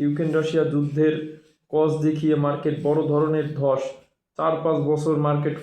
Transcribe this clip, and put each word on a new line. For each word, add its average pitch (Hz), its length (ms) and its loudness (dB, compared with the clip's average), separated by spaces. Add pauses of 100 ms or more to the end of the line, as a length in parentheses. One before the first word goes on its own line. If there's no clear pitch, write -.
ইউক্রেন 151 300 0
রাশিয়া 160 320 2
যুদ্ধের 147 520 2 (580)
কজ 156 160 2 (160)
দেখিয়ে 151 300 0
মার্কেট 143 480 0
বড় 151 240 2
ধরনের 151 400 0 (120)
ধস, 139 220 2 (560)
চার 160 160 0 (100)
পাঁচ 160 140 2 (140)
বছর 151 260 0
মার্কেট 147 460 0